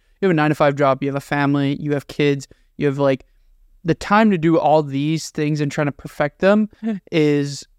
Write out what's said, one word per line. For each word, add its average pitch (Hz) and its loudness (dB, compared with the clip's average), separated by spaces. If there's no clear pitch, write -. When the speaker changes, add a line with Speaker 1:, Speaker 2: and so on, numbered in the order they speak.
Speaker 1:
you 196 0
have 185 4
a - 2
nine-to-five 151 2
job, 135 0
you 139 -4
have 135 -6
a 139 -6
family, 143 -2
you 147 -4
have 139 -6
kids, 143 -2
you 143 -2
have, 139 -2
like, 135 0
the 165 0
time 214 2
to 185 0
do 160 2
all 151 4
these 147 -4
things 151 -4
and 147 -2
trying 151 -2
to 139 -4
perfect - -6
them 208 2
Speaker 2:
Hmm. 220 -6
Speaker 1:
is 147 0